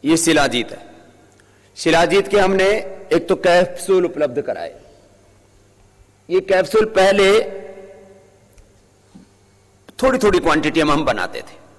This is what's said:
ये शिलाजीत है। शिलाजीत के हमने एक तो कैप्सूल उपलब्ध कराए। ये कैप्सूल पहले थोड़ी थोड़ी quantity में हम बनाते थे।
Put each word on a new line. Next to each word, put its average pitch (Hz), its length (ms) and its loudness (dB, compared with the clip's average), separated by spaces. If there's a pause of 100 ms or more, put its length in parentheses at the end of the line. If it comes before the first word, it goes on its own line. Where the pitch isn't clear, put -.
ये 160 100 2
शिलाजीत 139 540 0
है। - 160 -20 (880)
शिलाजीत 165 520 0
के 202 120 2
हमने 190 300 2 (440)
एक 170 160 0
तो 185 60 2
कैप्सूल 180 680 0
उपलब्ध 147 360 -4
कराए। 85 400 -10 (1500)
ये 180 100 2
कैप्सूल 190 460 0
पहले 196 560 4 (2500)
थोड़ी 262 160 0
थोड़ी 190 200 2
quantity 156 440 0
में 151 100 0
हम 147 120 -2
बनाते 101 340 -4
थे। - 180 -20 (220)